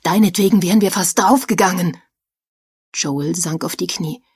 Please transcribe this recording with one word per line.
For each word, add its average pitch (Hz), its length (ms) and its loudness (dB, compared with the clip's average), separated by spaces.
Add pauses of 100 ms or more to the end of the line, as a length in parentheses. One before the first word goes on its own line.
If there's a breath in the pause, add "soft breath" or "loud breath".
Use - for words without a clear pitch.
Deinetwegen 190 580 2
wären 185 200 2
wir 196 100 2
fast - 280 -2
draufgegangen. 185 760 2 (960)
Joel 143 420 -4
sank 165 280 -6
auf 170 120 -6
die 180 120 -6
Knie. 160 360 -8 (120)